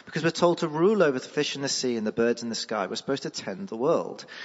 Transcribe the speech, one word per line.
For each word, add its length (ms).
because 180
we're 60
told 300
to 80
rule 340
over 160
the 100
fish 280
in 80
the 40
sea 300
and 80
the 60
birds 320
in 60
the 60
sky. 300
We're 120
supposed 260
to 80
tend 360
the 80
world. 500